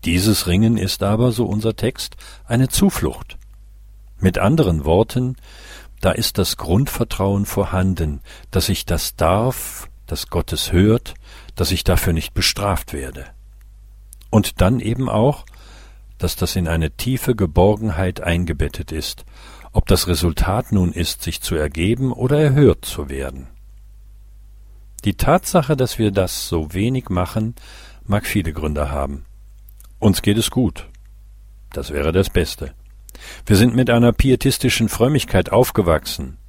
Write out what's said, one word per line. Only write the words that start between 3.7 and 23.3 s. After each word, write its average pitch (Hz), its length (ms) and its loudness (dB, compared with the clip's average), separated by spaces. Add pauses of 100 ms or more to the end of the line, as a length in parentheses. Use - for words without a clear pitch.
Mit - 200 0
anderen 90 480 2
Worten, 120 500 0 (640)
da 92 120 2
ist - 260 -2
das - 180 0
Grundvertrauen 98 880 0
vorhanden, 92 760 -2 (300)
dass 92 200 0
ich - 160 -2
das - 300 -4
darf, 101 760 0 (160)
dass - 220 -8
Gott - 260 -4
es - 180 -4
hört, 104 420 2 (400)
dass 90 160 -2
ich 90 140 -2
dafür 90 300 2
nicht - 180 -4
bestraft - 600 -2
werde. 71 320 -10 (1040)
Und - 300 2
dann 104 200 4
eben 117 280 -4
auch, 127 360 0 (760)
dass 87 160 -4
das - 220 -4
in 90 100 -2
eine 80 240 0
tiefe 127 460 -2
Geborgenheit 95 840 0
eingebettet 82 680 -2
ist, - 340 -8 (460)
ob - 160 2
das 90 220 2
Resultat 87 640 0
nun 90 200 2
ist, - 300 -4
sich - 180 -8
zu - 140 -4
ergeben 92 580 -2
oder 143 280 0
erhört 139 440 4
zu - 240 -8
werden. 65 380 -8 (1600)